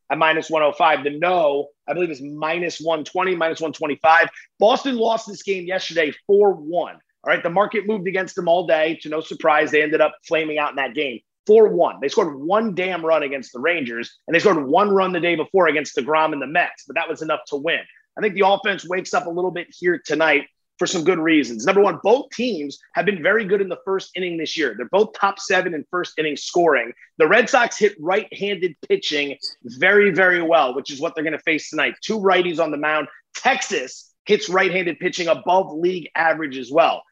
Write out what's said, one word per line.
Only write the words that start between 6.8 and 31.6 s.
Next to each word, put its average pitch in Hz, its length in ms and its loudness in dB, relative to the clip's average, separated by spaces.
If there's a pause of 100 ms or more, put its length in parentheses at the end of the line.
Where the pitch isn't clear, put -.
All - 380 -6
right, 170 100 0
the 170 60 -2
market 196 380 0
moved 208 200 -4
against 185 280 -4
them 180 120 -4
all 170 200 2
day. 160 340 0
To 156 80 -12
no 156 120 -4
surprise, 156 500 0
they 151 100 4
ended 156 200 2
up 151 140 2 (120)
flaming 156 300 -2
out 147 140 -2
in 131 60 -10
that 127 180 -4
game. 135 240 -6 (260)
Four 214 240 8
one. 151 320 0
They 139 60 -2
scored 151 320 -2
one 202 340 -2
damn 180 320 -4
run 160 180 2
against 135 300 -8
the 123 60 -12
Rangers, 123 580 -4 (100)
and 147 60 0
they 170 60 4
scored 165 260 2
one 185 240 2
run 190 220 2
the 175 80 -4
day 170 160 0
before 160 320 2
against 147 280 -2
DeGrom 156 380 0
and 139 80 -6
the 127 60 -6
Mets, 160 400 -4
but 135 80 -14
that 165 140 -4
was 147 120 -10
enough 156 260 -4
to 147 80 -6
win. 143 260 -4 (360)
I - 40 -8
think 208 120 0
the 190 140 2
offense 196 400 0
wakes 180 260 -4
up 175 140 -2
a - 20 -6
little 175 220 -4
bit 170 180 -8
here 175 340 -2
tonight 151 400 2 (340)
for 175 100 -2
some 170 160 -4
good 170 160 2
reasons. 143 460 0
Number 196 160 4
one, 185 200 2
both 247 300 2
teams 180 480 -6 (140)
have 175 120 0
been 190 160 0
very 208 240 2
good 202 160 0
in 190 80 -4
the 170 160 -8
first 190 300 -4
inning 180 220 -6
this 156 200 -6
year. 135 180 -2
They're 120 140 -10
both 208 240 2
top 196 260 -2
seven 185 360 -2
in 147 160 -8
first 180 260 -6
inning 156 180 -4
scoring. 139 560 0 (280)
The 160 80 6
Red 214 220 4
Sox 240 280 2
hit 202 220 2
right-handed 185 760 -4 (120)
pitching 143 500 -2 (260)
very, 185 460 4
very 180 320 2
well, 160 320 4
which 135 180 -8
is 135 80 -12
what 160 140 -4
they're 156 100 -6
gonna 156 160 -4
face 156 300 -4